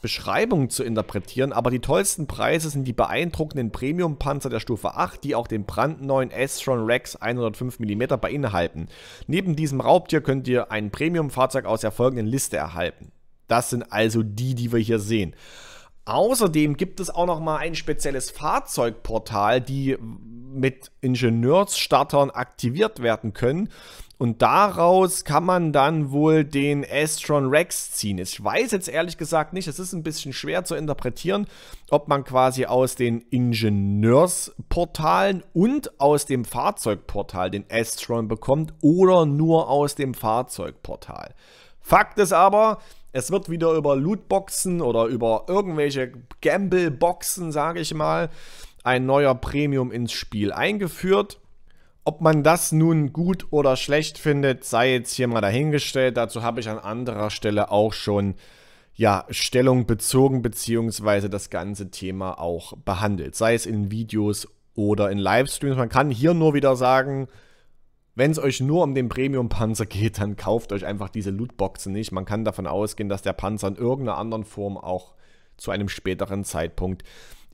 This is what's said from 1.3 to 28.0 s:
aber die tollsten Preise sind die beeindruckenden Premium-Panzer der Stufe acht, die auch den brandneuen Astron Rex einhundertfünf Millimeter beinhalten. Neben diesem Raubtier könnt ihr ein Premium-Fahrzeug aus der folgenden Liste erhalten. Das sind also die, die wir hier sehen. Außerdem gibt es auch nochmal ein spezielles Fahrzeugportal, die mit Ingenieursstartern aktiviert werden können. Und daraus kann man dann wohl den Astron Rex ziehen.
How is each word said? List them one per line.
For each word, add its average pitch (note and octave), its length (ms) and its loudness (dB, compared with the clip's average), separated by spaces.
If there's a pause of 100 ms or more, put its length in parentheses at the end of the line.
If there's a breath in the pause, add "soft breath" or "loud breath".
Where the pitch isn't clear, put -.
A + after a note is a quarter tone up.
aber A#2+ 180 0
die B2 80 -2
tollsten D#3+ 480 0
Preise D3+ 420 -2
sind C#3 140 -4
die B2 100 -4
beeindruckenden C#3 800 -2
Premium-Panzer C#3+ 800 -4
der A#2 100 -4
Stufe G#2+ 360 -4
acht, - 280 -6
die C#3 100 -4
auch A#2 140 -2
den G#2+ 160 -4
brandneuen C3+ 680 -2
Astron B2+ 520 -2
Rex A#2+ 320 -2
einhundertfünf A#2+ 640 -4
Millimeter A2+ 380 -2
beinhalten. G2 720 -2 (360 loud breath)
Neben F3 300 0
diesem C#3+ 240 -2
Raubtier D#3 420 4
könnt C3+ 260 -2
ihr B2 220 2
ein G#2+ 220 -4
Premium-Fahrzeug C#3 760 0
aus A2 160 0
der G#2+ 100 -2
folgenden A#2+ 360 0
Liste C3 300 -2
erhalten. E2 540 -6 (360)
Das A#2 240 0
sind A#2+ 200 -6
also A2 300 2
die, A2+ 320 -4
die A#2+ 180 -4
wir A#2 80 4
hier A2+ 200 0
sehen. G#2 340 -2 (720 loud breath)
Außerdem D#3 720 2
gibt - 220 -6
es F3+ 100 -8
auch F3 160 0
nochmal D#3 340 -2
ein D3 140 -6
spezielles C#3+ 560 -4
Fahrzeugportal, A#2 1300 -2
die C3+ 380 -2 (580)
mit C3 340 -2 (120)
Ingenieursstartern C3+ 1300 2
aktiviert B2+ 720 -4
werden A2 300 0
können. D#3 360 0 (480 loud breath)
Und A#2 240 0
daraus F3+ 840 4
kann D3+ 180 2
man F3 300 2
dann D3 360 4
wohl D3+ 360 4
den C#3+ 440 0
Astron D3 600 0
Rex D#3 420 0
ziehen. G2+ 260 -4